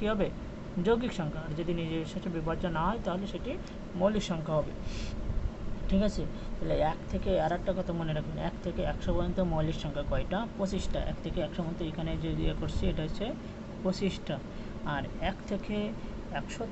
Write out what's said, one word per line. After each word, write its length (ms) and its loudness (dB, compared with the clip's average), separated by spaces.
কী 80 2
হবে? 220 4
যৌগিক 280 4
সংখ্যা। 280 -2
আর 180 -4
যদি 160 0
নিঃশেষে 540 -2
বিভাজ্য 380 0
না 200 2
হয়, 180 2
তাহলে 220 0
সেটি 300 -4
মৌলিক 280 4
সংখ্যা 320 0
হবে। 180 2
ঠিক 140 6
আছে? 220 2
তাহলে 140 2
এক 220 4
থেকে, 300 4
আর 120 2
একটা 240 0
কথা 160 0
মনে 200 0
রাখবেন, 320 -2
এক 80 -2
থেকে 180 0
একশো 320 2
পর্যন্ত 260 2
মৌলিক 340 2
সংখ্যা 360 -2
কয়টা? 360 2
পঁচিশটা। 420 2
এক 220 0
থেকে 180 0
একশো 220 -2
পর্যন্ত 200 -2
এখানে 400 0
যদি 200 0
ইয়ে 180 4
করছি, 260 2
এটা 160 2
হচ্ছে 320 -2
পঁচিশটা। 560 0
আর 160 0
এক 140 2
থেকে 440 0
একশো 400 -4